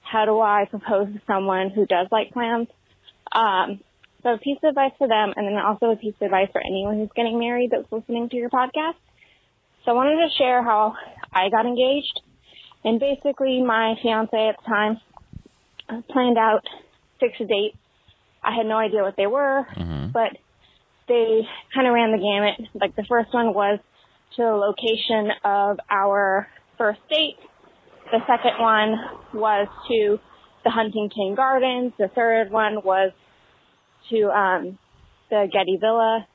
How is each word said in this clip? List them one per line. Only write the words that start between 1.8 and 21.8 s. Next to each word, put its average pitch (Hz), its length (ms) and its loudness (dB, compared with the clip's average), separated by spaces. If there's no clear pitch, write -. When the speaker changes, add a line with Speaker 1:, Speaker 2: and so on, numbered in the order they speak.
Speaker 1:
does 185 260 0
like 220 220 -2
plans? 233 340 -2
Um, 196 480 0
so 240 100 2
a 220 60 -2
piece 277 220 -4
of 311 80 4
advice 269 280 2
for 277 100 0
them, 214 300 2
and 202 100 -2
then 202 80 -2
also 214 360 0
a 214 40 2
piece 214 240 -8
of 220 60 -2
advice 196 260 2
for - 100 -2
anyone 196 360 -4
who's 214 180 -4
getting 233 240 -2
married 240 320 -2
that's - 200 -4
listening 233 380 -6
to 254 60 -8
your 240 140 -4
podcast. 277 460 -2
So 240 60 2
I - 20 2
wanted 277 240 2
to 330 200 0
share 254 240 4
how 220 340 2
I 190 180 2
got 220 160 2
engaged. 254 540 0
And 226 160 2
basically, 269 600 0
my 226 400 2
fiance 220 340 0
at 220 220 2
the - 100 -16
time, 214 320 0
uh, 226 140 -8
planned 247 260 2
out 220 260 2
six - 180 -2
dates. 208 400 -2
I 220 120 -4
had 226 100 0
no 220 120 -2
idea 214 260 0
what 196 120 -4
they 196 120 0
were, 269 380 0
Speaker 2:
Mm-hmm. 82 340 -6
Speaker 1:
but 226 260 -2
they 226 400 2
kinda 262 180 2